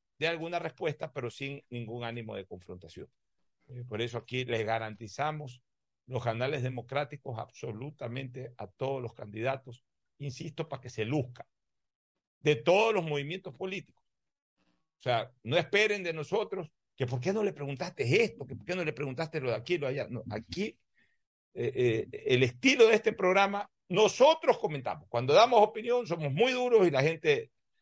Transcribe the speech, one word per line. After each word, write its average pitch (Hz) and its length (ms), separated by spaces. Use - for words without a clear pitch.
dé 156 120
alguna 170 320
respuesta, 160 520
pero 120 160
sin 139 320
ningún 120 340
ánimo 117 320
de 95 100
confrontación. 90 640
Eh, 123 200
por 131 140
eso 123 160
aquí 123 280
les 117 200
garantizamos 113 960
los 123 160
canales 123 400
democráticos 127 760
absolutamente 127 1200
a 101 120
todos 135 340
los 117 100
candidatos, 120 720
insisto, 156 500
para 131 120
que - 80
se 110 160
luzca, 131 400
de 147 120
todos 214 400
los 185 100
movimientos 147 520
políticos. - 480
O - 20
sea, 117 300
no 127 140
esperen 202 480
de 170 80
nosotros 180 580
que 123 140
por 127 100
qué 151 140
no 214 100
le - 100
preguntaste 143 680
esto, 143 240
que 135 80
por - 100
qué 180 120
no 180 80
le 151 80
preguntaste 143 480
lo 131 80
de 113 80
aquí, 156 220
lo 143 100
de 135 120
allá. 113 80
No, 120 220
aquí, 117 480
eh, 120 200
eh, 120 520
el 127 180
estilo 254 420
de 220 80
este 214 180
programa, 196 560
nosotros 247 680
comentamos. 151 500
Cuando 127 260
damos 233 260
opinión 220 460
somos 156 260
muy 233 200
duros 247 340
y 165 60
la 135 100
gente 156 480